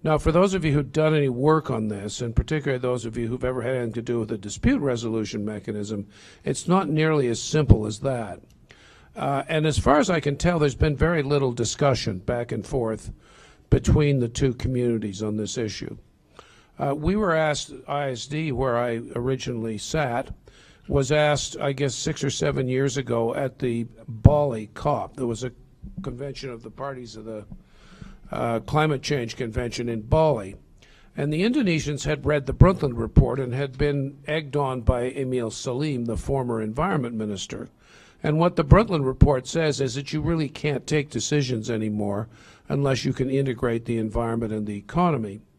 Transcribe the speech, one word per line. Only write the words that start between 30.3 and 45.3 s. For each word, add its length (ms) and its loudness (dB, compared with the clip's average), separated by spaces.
And 180 -2
the 80 0
Indonesians 640 0
had 200 -2
read 200 2
the 80 -2
Brundtland 440 6
Report 420 4
and 140 -2
had 240 -4
been 500 0
egged 280 -4
on 260 0
by 300 2
Emil 380 -2
Salim, 560 -4
the 100 -2
former 460 -2
environment 540 -2
minister. 540 -6
And 160 2
what 160 2
the 100 2
Brundtland 400 8
Report 420 4
says 340 0
is 140 -2
that 180 -6
you 80 -2
really 280 0
can't 380 -4
take 220 0
decisions 600 -2
anymore 600 -2
unless 360 0
you 80 0
can 160 -2
integrate 560 0
the 120 -2
environment 560 -2
and 140 -4
the 100 -6
economy. 600 0